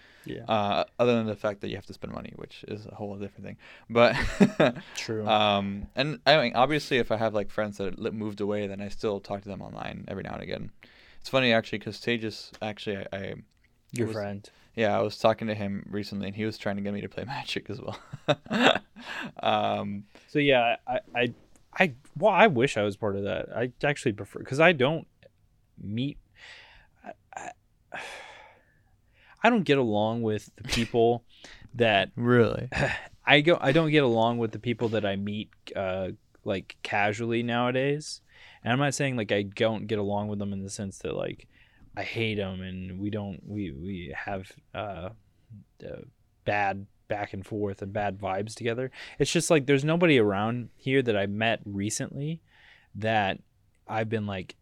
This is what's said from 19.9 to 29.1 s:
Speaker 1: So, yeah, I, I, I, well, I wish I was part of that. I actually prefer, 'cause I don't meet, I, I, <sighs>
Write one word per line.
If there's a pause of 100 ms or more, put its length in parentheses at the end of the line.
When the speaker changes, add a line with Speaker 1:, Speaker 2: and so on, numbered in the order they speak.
Speaker 1:
So,
yeah, (100)
I, (160)
I, (440)
I, (220)
well,
I
wish
I
was
part
of
that.
I (140)
actually
prefer,
'cause
I
don't (720)
meet, (840)
I, (240)
I, (420)
<sighs> (1400)